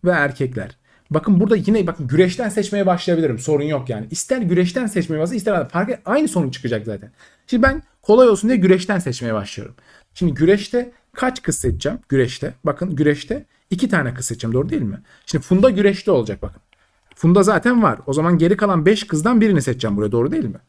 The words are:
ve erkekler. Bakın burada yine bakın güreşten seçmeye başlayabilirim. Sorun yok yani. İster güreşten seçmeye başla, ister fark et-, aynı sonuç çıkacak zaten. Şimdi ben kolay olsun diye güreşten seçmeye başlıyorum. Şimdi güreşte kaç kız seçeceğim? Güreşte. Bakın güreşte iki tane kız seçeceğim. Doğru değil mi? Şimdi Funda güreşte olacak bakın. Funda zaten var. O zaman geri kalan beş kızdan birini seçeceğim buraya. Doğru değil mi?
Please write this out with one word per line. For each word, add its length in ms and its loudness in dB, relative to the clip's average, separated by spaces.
ve 60 2
erkekler. 680 -2
Bakın 300 2
burada 160 4
yine 300 0
bakın 200 -6
güreşten 420 2
seçmeye 380 -2
başlayabilirim. 520 0
Sorun 260 -2
yok 240 -4
yani. 220 -6
İster 320 -4
güreşten 440 0
seçmeye 340 -4
başla, 140 -4
ister 340 -2
fark 220 -4
et-, 140 -8
aynı 240 0
sonuç 260 -2
çıkacak 320 -6
zaten. 260 -12
Şimdi 160 0
ben 200 2
kolay 260 6
olsun 220 2
diye 80 2
güreşten 400 2
seçmeye 360 -4
başlıyorum. 400 -8
Şimdi 200 -2
güreşte 580 0
kaç 300 -4
kız 160 -4
seçeceğim? 400 -4
Güreşte. 460 -2
Bakın 320 -4
güreşte 500 -2
iki 180 -2
tane 260 0
kız 120 -8
seçeceğim. 280 -6
Doğru 140 0
değil 140 -4
mi? 200 -6
Şimdi 180 -4
Funda 260 4
güreşte 400 0
olacak 320 0
bakın. 200 -14
Funda 280 4
zaten 400 2
var. 240 0
O 60 -4
zaman 260 2
geri 180 2
kalan 300 0
beş 200 2
kızdan 340 2
birini 220 4
seçeceğim 340 -2
buraya. 160 -2
Doğru 200 0
değil 120 -2
mi? 240 -8